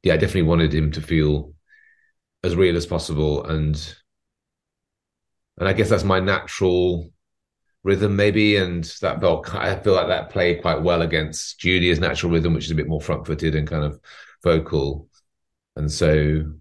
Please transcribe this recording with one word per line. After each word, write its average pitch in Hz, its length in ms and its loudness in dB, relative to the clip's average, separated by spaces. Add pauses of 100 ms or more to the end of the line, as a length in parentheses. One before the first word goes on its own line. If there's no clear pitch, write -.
yeah, 87 120 2
I - 20 2
definitely 95 260 0
wanted 80 320 4
him 76 180 0
to 78 100 -8
feel 76 500 0 (920)
as 90 120 0
real 87 200 2
as 85 100 -4
possible, 76 580 -2
and, 76 500 -4 (1600)
and 95 100 0
I 95 60 2
guess 110 160 2
that's 95 140 2
my 95 160 2
natural 90 920 0 (760)
rhythm 98 320 0
maybe, 104 400 4
and 87 280 -2 (180)
that 85 180 -2
felt, 85 340 0
I - 220 -4
feel 98 180 2
like 90 140 2
that 90 220 -2
played 87 320 0
quite 78 180 0
well 85 220 2
against 78 560 -4
Julia's 87 420 2
natural 85 320 -2
rhythm, 82 220 2
which - 100 -4
is 80 60 -8
a 80 60 -2
bit 73 120 -2
more 78 140 -4
front-footed 76 520 -4
and 76 140 -2
kind 78 160 -2
of 73 160 -6 (420)
vocal, 73 680 0 (680)
and 76 140 -4
so 76 540 2 (160)